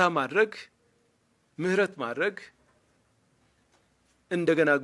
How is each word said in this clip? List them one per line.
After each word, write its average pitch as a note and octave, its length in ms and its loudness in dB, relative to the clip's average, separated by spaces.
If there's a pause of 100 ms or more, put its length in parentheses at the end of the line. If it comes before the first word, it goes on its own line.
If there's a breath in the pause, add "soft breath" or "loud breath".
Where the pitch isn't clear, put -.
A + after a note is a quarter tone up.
(120)
ማድረግ፣ E3 400 0 (1040)
ምህረት F#3 400 0
ማድረግ፣ C#3 400 -4 (1900)
እንደገና E3 380 2 (140)